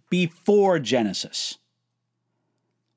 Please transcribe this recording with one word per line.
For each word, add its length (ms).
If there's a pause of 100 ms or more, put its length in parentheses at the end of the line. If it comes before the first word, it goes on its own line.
before 720
Genesis. 800 (1400)